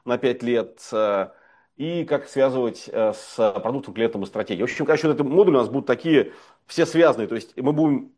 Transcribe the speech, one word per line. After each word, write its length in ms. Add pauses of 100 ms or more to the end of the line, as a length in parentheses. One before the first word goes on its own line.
на 140
пять 240
лет, 500
э, 360 (480)
и 280
как 240
связывать, 640
э, 220
с 380 (100)
продуктом, 320
клиентом 280
и 40
стратегией. 360
В 80
общем, 160
короче, 220
вот 60
этот 120
модуль 300
у 20
нас 100
будут 180
такие 460 (340)
все 200
связаны. 400
То 80
есть 220
мы 160
будем, 460